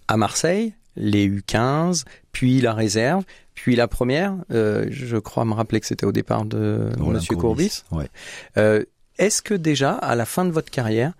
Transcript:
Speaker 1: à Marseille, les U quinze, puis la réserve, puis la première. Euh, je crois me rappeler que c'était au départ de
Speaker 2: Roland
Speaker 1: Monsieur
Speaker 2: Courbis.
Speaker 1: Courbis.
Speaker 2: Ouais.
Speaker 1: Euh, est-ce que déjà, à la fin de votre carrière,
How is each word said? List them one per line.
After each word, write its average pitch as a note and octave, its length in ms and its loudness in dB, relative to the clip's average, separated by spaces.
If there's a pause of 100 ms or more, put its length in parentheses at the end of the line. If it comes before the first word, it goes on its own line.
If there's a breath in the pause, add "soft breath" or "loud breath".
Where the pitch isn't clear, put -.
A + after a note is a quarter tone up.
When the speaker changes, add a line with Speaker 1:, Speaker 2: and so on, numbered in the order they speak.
Speaker 1:
à A2 80 2
Marseille, F#3 580 0 (220)
les G#2 280 2
U G2+ 200 0
quinze, D3+ 600 0 (260 loud breath)
puis B2+ 300 2
la A#2 120 2
réserve, A2 500 0 (320 loud breath)
puis B2+ 200 0
la A#2 120 4
première. D#3 480 -2 (160)
Euh, G#2+ 400 2
je B2 260 -4
crois A#2 280 -2
me A2 80 0
rappeler A2+ 260 0
que - 80 -6
c'était - 180 -2
au G2+ 60 2
départ A2 340 0
de G#2+ 540 -2
Speaker 2:
Roland - 140 0
Speaker 1:
Monsieur A2 220 0
Speaker 2:
Courbis. A#2 540 0
Speaker 1:
Courbis. D#2 140 -4
Speaker 2:
Ouais. B1+ 60 -10 (480 loud breath)
Speaker 1:
Euh, G#2+ 260 4 (340)
est-ce F#3+ 240 0
que - 140 -2
déjà, D3+ 380 2
à C3 220 -2
la A#2 100 0
fin F3+ 200 -2
de F3+ 60 0
votre D#3+ 180 -2
carrière, A#2 500 0